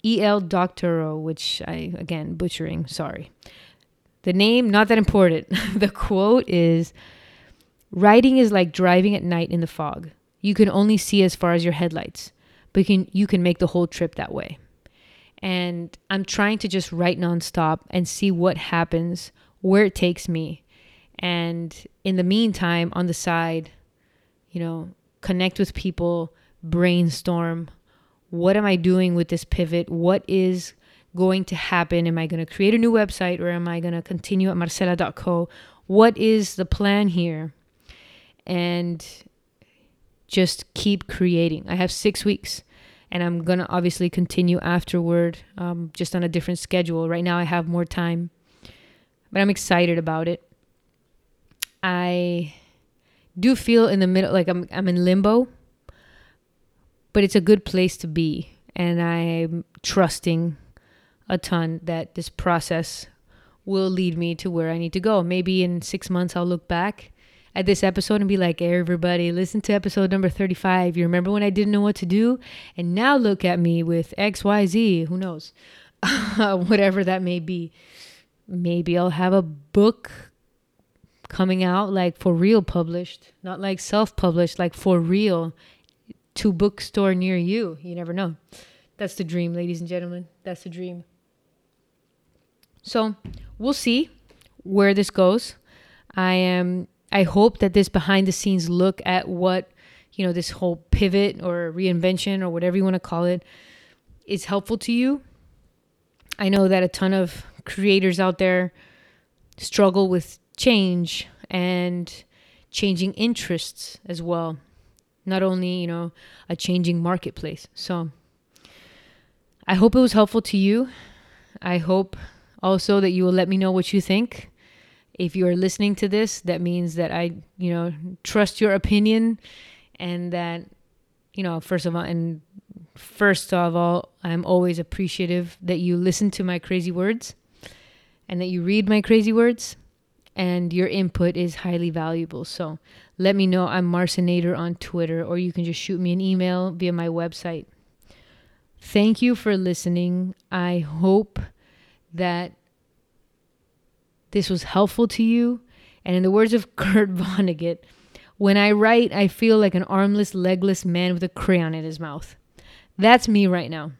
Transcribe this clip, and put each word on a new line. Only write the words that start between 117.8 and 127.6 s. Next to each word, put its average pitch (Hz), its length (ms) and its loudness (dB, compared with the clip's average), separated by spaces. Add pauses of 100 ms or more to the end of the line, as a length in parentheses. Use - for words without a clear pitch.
I 190 80 2
hope 214 200 4
it 254 40 8
was 254 140 4
helpful 214 300 4
to - 140 -2
you. 214 320 2 (720)
I 180 160 -2
hope 185 380 0 (480)
also 190 360 2
that 190 120 2
you 185 120 2
will 180 100 4
let 185 140 2
me 190 100 0
know 190 140 2
what 185 220 0
you 196 80 4
think. - 480 -2 (640)
If 175 220 -6
you 185 120 2
are 175 80 2
listening 190 400 0
to 208 120 -2
this, 208 340 -2
that 170 180 -4
means 175 360 -4
that 165 160 -2
I, 170 220 -4 (240)
you 180 140 -4